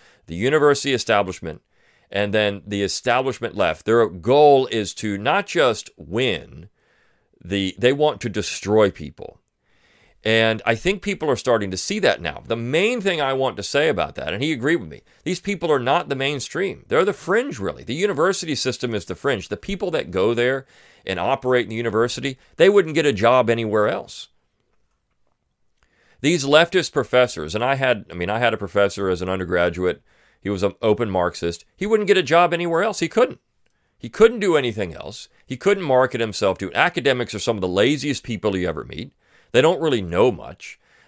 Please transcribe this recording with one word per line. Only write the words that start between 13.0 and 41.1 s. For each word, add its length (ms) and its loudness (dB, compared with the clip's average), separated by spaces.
thing 200 -2
I 120 -2
want 240 -2
to 60 -8
say 260 0
about 260 -2
that, 180 -6
and 80 -6
he 100 -2
agreed 260 0
with 120 -10
me, 120 -18
these 160 -4
people 320 -4
are 60 4
not 320 0
the 60 -4
mainstream. 720 -6
They're 180 2
the 80 0
fringe, 460 -4
really. 240 -6
The 100 -8
university 640 -2
system 400 -4
is 100 -6
the 80 -8
fringe. 360 -4
The 80 -6
people 340 -6
that 180 -4
go 240 0
there 320 -2
and 140 -4
operate 460 0
in 40 -12
the 60 -8
university, 640 -2
they 140 6
wouldn't 260 4
get 100 2
a 80 4
job 380 4
anywhere 360 2
else. 420 -6
These 220 2
leftist 480 4
professors, 600 2
and 100 -2
I 120 0
had, 340 0
I 60 -14
mean, 160 -4
I 80 -2
had 160 2
a 20 -2
professor 520 0
as 120 -2
an 80 -4
undergraduate. 720 0
He 80 -6
was 140 -2
an 180 0
open 300 2
Marxist. 540 -2
He 100 -6
wouldn't 220 2
get 100 2
a 60 2
job 280 4
anywhere 300 -2
else. 180 -2
He 80 -2
couldn't. 320 0
He 100 -12
couldn't 300 4
do 160 2
anything 400 -2
else. 340 -16
He 100 -10
couldn't 280 0
market 360 2
himself 380 0
to, 160 -6
academics 640 0
are 40 -8
some 180 -2
of 40 -6
the 60 -2
laziest 560 0
people 340 -2
you 100 -2
ever 160 -6
meet. 300 -14
They 100 4
don't 200 4
really 200 0
know 300 4
much. 480 -10